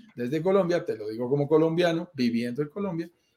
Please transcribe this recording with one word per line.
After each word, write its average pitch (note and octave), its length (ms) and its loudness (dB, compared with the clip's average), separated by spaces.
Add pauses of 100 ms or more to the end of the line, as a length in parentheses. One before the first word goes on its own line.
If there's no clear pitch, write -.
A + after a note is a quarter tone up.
(140)
desde B2+ 260 -4
Colombia, F3 440 2
te A2+ 120 -4
lo G#2+ 120 -8
digo A#2 200 -6
como C#3+ 200 0
colombiano, E3 640 2
viviendo A#2+ 480 -2
en D3 60 -6
Colombia, E3+ 420 -6 (260)